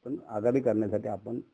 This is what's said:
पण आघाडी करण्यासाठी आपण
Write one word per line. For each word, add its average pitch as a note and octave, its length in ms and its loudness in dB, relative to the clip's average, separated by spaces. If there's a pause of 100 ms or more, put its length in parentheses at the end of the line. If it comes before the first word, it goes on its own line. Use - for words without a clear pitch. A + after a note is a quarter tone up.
पण C3 100 -6 (140)
आघाडी A2+ 300 2
करण्यासाठी G#2+ 480 2
आपण A2 320 -6 (140)